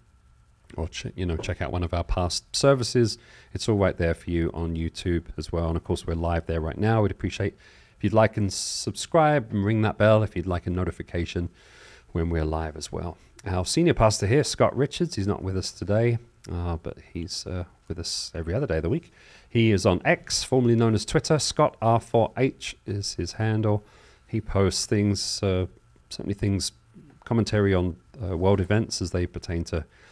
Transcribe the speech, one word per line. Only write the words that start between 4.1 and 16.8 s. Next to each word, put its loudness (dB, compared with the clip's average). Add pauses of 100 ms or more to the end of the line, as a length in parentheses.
for -8
you 0
on -4
YouTube -2 (120)
as -10
well. -2
And 0
of -6
course, -4
we're -4
live -2
there -2
right -6
now. 2
We'd 2
appreciate -4 (420)
if -4
you'd 0
like 4
and 0
subscribe 0
and 0
ring 2
that 0
bell 6
if -2
you'd -4
like -2
a 0
notification -4 (600)
when 0
we're 0
live -4
as -12
well. -8 (280)
Our -2
senior 2
pastor 4
here, 4
Scott 2
Richards, -2
he's -2
not -2
with -4
us -4
today, 0 (320)
uh, -4
but -12 (160)